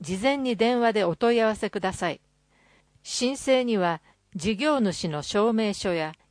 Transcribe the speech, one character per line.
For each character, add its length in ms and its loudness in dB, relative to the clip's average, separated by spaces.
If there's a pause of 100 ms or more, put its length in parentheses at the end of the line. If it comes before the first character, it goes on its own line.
事 180 -6
前 200 2
に 180 -2
電 240 2
話 140 2
で 100 0
お 100 0
問 220 2
い 60 2
合 60 4
わ 80 -2
せ 120 -4
く 100 -6
だ 140 -2
さ 180 -4
い。 100 -8 (840)
申 340 -4
請 280 2
に 120 0
は、 240 0 (340)
事 220 -2
業 240 2
主 280 -2
の 140 -4
証 300 2
明 200 0
書 200 -4
や 220 -4 (160)